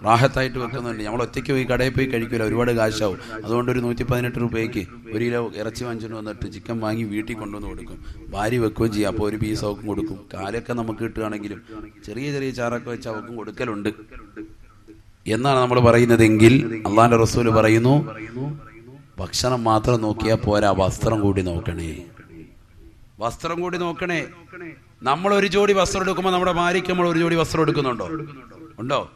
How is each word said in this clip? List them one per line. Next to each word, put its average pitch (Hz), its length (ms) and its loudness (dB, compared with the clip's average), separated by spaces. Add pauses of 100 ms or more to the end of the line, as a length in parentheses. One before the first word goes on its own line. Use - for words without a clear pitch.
റാഹത്തായിട്ട് 127 540 4
വെക്കുന്നുണ്ട്. 117 460 -6
നമ്മൾ 113 180 -4
ഒറ്റയ്ക്ക് 120 300 -4
പോയി 131 120 0
കടയിൽ 123 260 0
പോയി 131 160 0
കഴിക്കൂല, 117 360 -2
ഒരുപാട് 113 300 0
കാശാവും. 107 460 0 (260)
അതുകൊണ്ട് 120 280 0
ഒരു 127 80 0
നൂറ്റി 120 220 -2
പതിനെട്ട് 123 360 -2
രൂപയ്ക്ക് 113 480 -4 (280)
ഒരു 110 100 -2
കിലോ 120 320 -4
ഇറച്ചി 110 280 -8
വാങ്ങിച്ചുകൊണ്ട് 113 440 -10
വന്നിട്ട് 104 260 -10
ചിക്കൻ 113 260 -8
വാങ്ങി 110 220 -2
വീട്ടിൽ 110 320 -6
കൊണ്ടുവന്ന് 104 340 -10
കൊടുക്കും. 90 360 -14 (260)
ഭാര്യ 107 280 0
വെക്കുകയും 110 340 0
ചെയ്യും. 104 160 0
അപ്പോൾ 95 200 -2
ഒരു 107 80 -4
piece 107 280 -2
അവക്കും 104 220 -6
കൊടുക്കും. 98 340 -6 (140)
കാലൊക്കെ 107 380 -8
നമുക്ക് 113 280 -6
കിട്ടുകയാണെങ്കിലും 107 600 -6 (440)
ചെറിയ 127 260 -6
ചെറിയ 135 180 -4
ചാറൊക്കെ 120 400 -4
വെച്ച് 117 180 -8
അവക്കും 117 280 -10
കൊടുക്കലുണ്ട് 107 520 -6 (1400)
എന്നാണ് 127 320 2
നമ്മൾ 123 220 4
പറയുന്നതെങ്കിൽ, 113 1040 8
അള്ളാന്റെ 113 300 6
റസൂല് 113 320 4
പറയുന്നു, 113 680 4 (1040)
ഭക്ഷണം 123 460 -2
മാത്രം 110 380 4
നോക്കിയാ 110 320 0
പോരാ, 104 440 2
വസ്ത്രം 107 420 0
കൂടി 101 220 2
നോക്കണേ. 82 560 -4 (1200)
വസ്ത്രം 165 400 -6
കൂടി 180 180 -4
നോക്കണേ. 170 460 -4 (800)
നമ്മൾ 170 320 2
ഒരു 196 120 4
ജോഡി 202 260 4
വസ്ത്രം 190 300 2
എടുക്കുമ്പോ 185 280 0
നമ്മുടെ 180 220 2
ഭാര്യയ്ക്ക് 175 380 0
നമ്മൾ 180 180 2
ഒരു 165 100 2
ജോഡി 170 160 2
വസ്ത്രം 160 280 2
എടുക്കുന്നുണ്ടോ? 127 480 0 (680)
ഉണ്ടോ? 135 380 -2